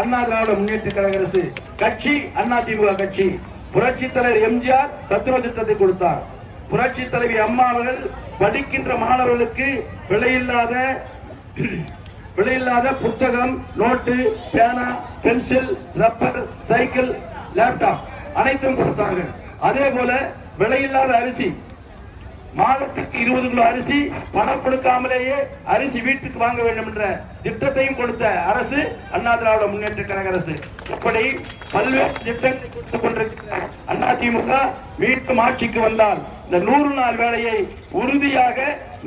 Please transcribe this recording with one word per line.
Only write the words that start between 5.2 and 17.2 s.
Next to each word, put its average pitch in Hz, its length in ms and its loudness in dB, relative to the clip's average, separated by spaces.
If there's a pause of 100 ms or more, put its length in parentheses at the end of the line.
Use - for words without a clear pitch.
திட்டத்தை 220 340 0
கொடுத்தார். 180 400 4 (500)
புரட்சி 254 340 0 (100)
தலைவி 240 220 0 (100)
அம்மா 247 260 4
அவர்கள் 240 260 0 (440)
படிக்கின்ற 254 500 0 (100)
மாணவர்களுக்கு 247 640 2 (460)
விலையில்லாத, 247 640 2 (1600)
விலையில்லாத 254 640 2
புத்தகம், 247 500 0 (280)
நோட்டு, 247 360 2 (360)
பேனா, 240 340 4 (380)
பென்சில், 254 460 2 (320)
ரப்பர், - 380 2 (300)
சைக்கிள், 254 400 2 (480)